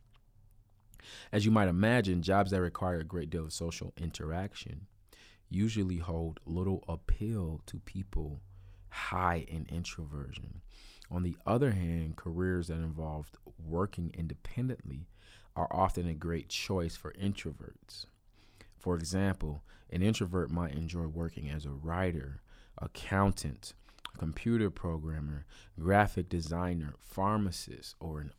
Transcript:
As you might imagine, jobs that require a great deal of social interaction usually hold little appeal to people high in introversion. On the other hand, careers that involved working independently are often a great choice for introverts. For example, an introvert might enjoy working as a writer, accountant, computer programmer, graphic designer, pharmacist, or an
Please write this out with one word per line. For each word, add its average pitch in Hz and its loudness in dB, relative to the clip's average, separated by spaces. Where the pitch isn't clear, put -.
As 104 4
you 110 6
might 107 8
imagine, 98 6
jobs 95 6
that 95 4
require 87 0
a 80 -4
great 80 -4
deal 80 -2
of 78 -6
social - -4
interaction 82 -6
usually 98 2
hold 82 -2
little 92 2
appeal 85 0
to 95 -10
people 78 -4
high 90 0
in 78 -6
introversion. 73 -8
On 90 0
the 87 0
other 123 4
hand, 85 0
careers 87 0
that 80 -4
involved 78 -4
working 85 -2
independently 82 -6
are 85 0
often 90 4
a 80 0
great 82 -4
choice 87 -2
for - -10
introverts. - -6
For 90 2
example, 82 0
an 87 2
introvert 92 2
might 85 0
enjoy 82 -2
working 80 -4
as 73 -6
a 69 -4
writer, 78 -2
accountant, - 0
computer 104 2
programmer, 78 -4
graphic 95 4
designer, 85 -2
pharmacist, - -2
or 78 -6
an 71 -8